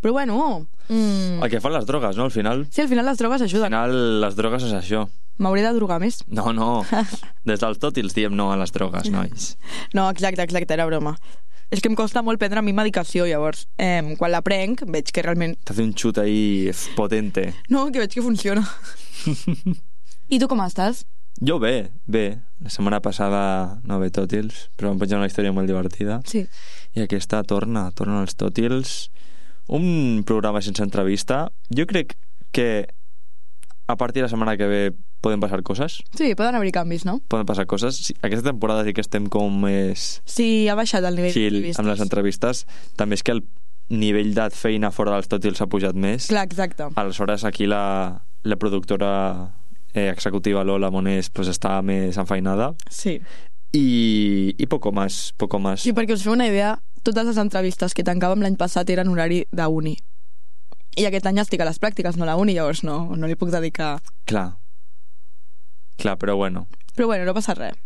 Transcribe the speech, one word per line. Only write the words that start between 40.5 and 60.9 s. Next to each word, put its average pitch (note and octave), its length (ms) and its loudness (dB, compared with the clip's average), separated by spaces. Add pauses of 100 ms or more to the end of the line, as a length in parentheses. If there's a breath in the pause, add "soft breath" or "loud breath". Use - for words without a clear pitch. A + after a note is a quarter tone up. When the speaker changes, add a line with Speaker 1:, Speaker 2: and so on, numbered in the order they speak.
Speaker 1:
ha G#3 100 2
baixat G#3+ 260 0
el F3+ 140 0
nivell F3+ 160 2
Speaker 2:
chill G#2+ 180 2
Speaker 1:
d'entrevistes. G#2 280 0
Speaker 2:
amb G#2+ 100 2
les G#2 100 0
entrevistes. G2+ 600 0 (340 loud breath)
També G#2 220 0
és - 60 -4
que A#2+ 100 2
el A2+ 80 0 (460)
nivell G#2+ 460 2
de A2 160 2
feina G#2+ 400 0
fora G#2 260 2
dels F#2+ 120 -2
Tòtils G2+ 300 0
s'ha G#2 100 0
pujat F#2+ 280 0
més. G2+ 340 0
Speaker 1:
Clar, G#3+ 160 2
exacte. F3 480 -2
Speaker 2:
Aleshores, G2+ 500 0
aquí G2+ 220 0
la, G2 560 0 (200)
la G#2+ 140 0
productora, G2 540 0 (840)
eh, G2+ 160 2
executiva G2 560 0
Lola G2 260 2
Monés, F#2+ 400 2
pues, F#2 200 0
està G2 320 0
més F#2+ 340 0
enfeinada. G2 560 0 (160)
Speaker 1:
Sí. - 300 -2 (540 loud breath)
Speaker 2:
I, G#2+ 840 4
i - 100 0
poco B2+ 240 0
más, G2 460 0
poco G#2 220 0
más. G2 280 0
Speaker 1:
I A#3+ 60 2
perquè A3+ 240 2
us F#3+ 80 -2
feu G#3+ 80 2
una A#3+ 160 4
idea, G3+ 300 2 (240)
totes A3+ 240 2
les A#3 120 2
entrevistes F#3+ 560 0
que F3+ 120 0
tancàvem F3+ 340 2
l'any F#3+ 160 2
passat F3+ 340 0
eren F#3 200 2
horari E3+ 400 2
d'uni. D#3+ 480 0 (1000)